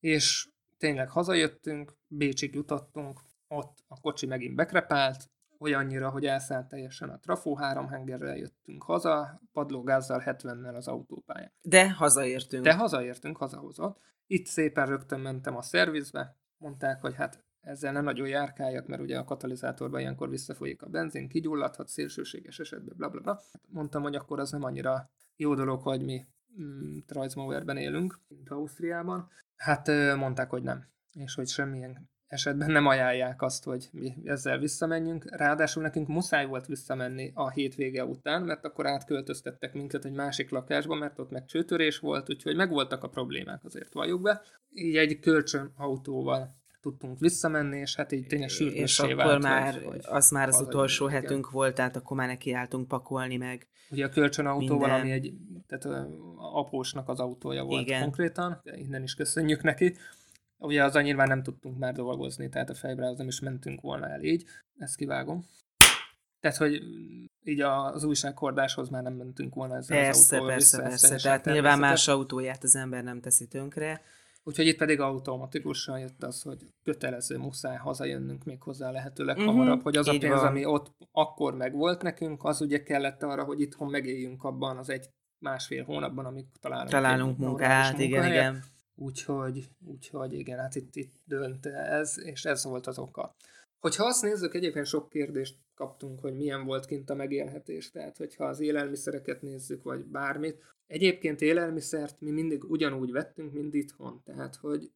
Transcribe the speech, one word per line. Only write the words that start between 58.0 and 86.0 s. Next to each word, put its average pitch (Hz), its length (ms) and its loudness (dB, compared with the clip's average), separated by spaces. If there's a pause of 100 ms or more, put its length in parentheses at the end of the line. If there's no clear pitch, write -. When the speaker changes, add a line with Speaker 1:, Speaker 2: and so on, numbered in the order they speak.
Speaker 1:
konkrétan, 170 600 -2
innen 135 380 -8
is 131 120 -8
köszönjük 151 480 2
neki. 175 340 4 (600)
Ugye 147 260 4
azzal 139 180 6
nyilván 139 260 6
nem 131 140 4
tudtunk 131 360 -8
már 127 160 -2
dolgozni, 131 540 -6
tehát 131 220 -4
a 139 40 -8
Fejbrához 127 440 -4
nem 127 80 -6
is 127 140 -6
mentünk 131 400 -8
volna 143 280 -6
el 151 140 -8
így. 165 220 2 (340)
Ezt 156 180 -8
kivágom. 143 480 -4 (960)
Tehát, 147 160 2
hogy 147 260 2 (640)
így 147 160 0
a, 139 320 2
az 147 120 -6
újsághordáshoz 135 840 0
már 127 140 -6
nem 127 120 -6
mentünk 131 400 -8
volna 131 220 -6
ezzel 131 220 2
az 143 60 8
Speaker 2:
Persze, 139 320 10
Speaker 1:
autóval 131 180 2
Speaker 2:
persze, 139 220 8
Speaker 1:
vissza, - 60 -2
ez 127 80 -2
Speaker 2:
persze. 123 160 8
Speaker 1:
teljesen 135 240 6
Speaker 2:
Tehát 135 140 4
nyilván 151 180 4 (180)
Speaker 1:
természetes. 139 260 6
Speaker 2:
más - 100 2
autóját 131 480 -4
az 127 120 8
ember 127 280 -4
nem 120 160 -10
teszi 123 260 2
tönkre. 147 560 -6 (400)
Speaker 1:
Úgyhogy 156 240 2
itt 160 120 6
pedig 151 220 4
automatikusan 131 1000 -4
jött 131 240 -10
az, 127 200 -8
hogy - 240 -12 (180)
kötelező, 131 540 -4
muszáj 131 380 -6
hazajönnünk 135 680 -6
még 131 180 -10
hozzá 135 280 -8
lehetőleg 135 460 -4
Speaker 2:
Mhm, 202 100 2
Speaker 1:
hamarabb, 254 360 6
hogy 147 140 2
az 147 120 4
a 147 40 6
Speaker 2:
így 147 80 4
Speaker 1:
pénz, 147 140 4
Speaker 2:
van. 135 120 6
Speaker 1:
ami 139 180 4
ott 147 300 0 (180)
akkor 151 420 2
megvolt 147 480 0
nekünk, 165 420 -4
az 147 160 2
ugye 147 220 2
kellett 139 400 0
arra, 143 220 -2
hogy 143 160 -4
itthon 143 300 -2
megéljünk 131 540 -4
abban 131 320 -4
az 131 140 -12
egy-másfél 131 920 -8
hónapban, 135 420 -6